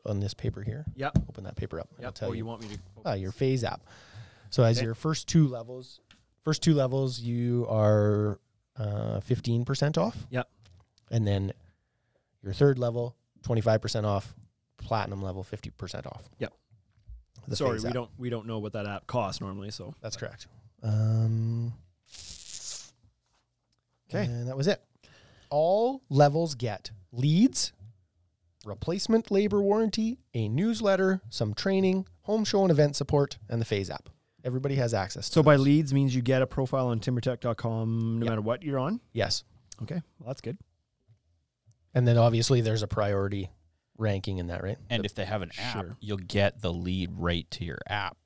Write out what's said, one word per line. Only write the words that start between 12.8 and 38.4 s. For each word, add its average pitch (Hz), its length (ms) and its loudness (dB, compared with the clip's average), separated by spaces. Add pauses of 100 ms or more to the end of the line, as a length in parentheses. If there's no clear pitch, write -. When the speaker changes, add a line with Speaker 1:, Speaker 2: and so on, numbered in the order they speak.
Speaker 1:
twenty-five 110 400 2
percent 107 240 -2
off. 101 260 -2 (440)
Platinum 101 460 -4
level, 95 200 -8
fifty - 280 -12
percent - 360 -12
off. - 320 -16
Speaker 2:
Yep. - 160 -8 (960)
Speaker 1:
The 107 80 -4
Speaker 2:
Sorry, 131 220 0
Speaker 1:
phase 110 40 -6
Speaker 2:
we 117 60 -4
Speaker 1:
app. 120 60 -4
Speaker 2:
don't, 120 220 -6
we 123 140 -6
don't 113 160 -6
know 113 140 -4
what 104 140 -8
that 104 120 -4
app 101 220 -8
costs 104 320 -4
normally, 98 320 -10
so. - 280 -14
Speaker 1:
That's 110 160 -10
correct. - 300 -12 (380)
Um, 113 880 0 (2250)
Speaker 2:
Okay. 196 160 -2
Speaker 1:
and 120 240 -4
that 131 80 -6
was 139 120 2
it. 202 120 0 (680)
All 208 580 4
levels 147 460 4
get 113 380 -6 (180)
leads, 151 640 4 (920)
replacement 202 680 0
labor 202 280 4
warranty, 220 580 2 (140)
a 110 160 0
newsletter, 190 800 2
some 107 260 -2
training, 190 520 2 (160)
home 214 220 0
show 202 180 4
and 185 80 6
event 147 240 6
support, 143 440 0 (100)
and 117 120 -2
the 113 40 0
phase 98 260 0
app. - 180 -12 (360)
Everybody 131 320 -2
has 120 160 2
access 98 380 -4
to - 20 -8
Speaker 2:
So 160 100 8
by 147 140 10
Speaker 1:
those. 135 80 4
Speaker 2:
leads 143 300 4
means 139 200 2
you 131 60 2
get 131 220 2
a 127 40 2
profile 131 420 -2
on 113 120 0
timbertech 123 400 -2
dot 117 160 -2
com 113 600 -2
no 117 80 -2
Speaker 1:
Yep. 113 40 0
Speaker 2:
matter 110 120 0